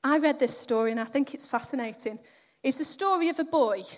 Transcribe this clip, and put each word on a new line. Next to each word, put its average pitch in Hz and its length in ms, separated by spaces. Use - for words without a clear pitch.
I 285 140
read 294 220
this 254 200
story 226 320
and 226 100
I 226 40
think 269 300
it's - 100
fascinating. 226 760
It's 262 160
the 311 80
story 370 420
of 330 100
a 330 60
boy 240 380